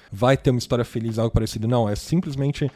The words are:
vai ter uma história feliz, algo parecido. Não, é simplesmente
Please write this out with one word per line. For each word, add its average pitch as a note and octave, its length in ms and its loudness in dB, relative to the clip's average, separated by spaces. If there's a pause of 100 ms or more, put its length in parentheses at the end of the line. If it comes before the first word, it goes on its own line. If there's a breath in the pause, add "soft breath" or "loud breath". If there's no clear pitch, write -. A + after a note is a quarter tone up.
(100)
vai B2 260 2
ter - 140 2
uma B2 80 2
história A#2+ 260 0
feliz, A2+ 320 -4
algo A2+ 160 0
parecido. A2 360 -2
Não, A#2+ 200 2
é G#2 60 -2
simplesmente C#3+ 800 -2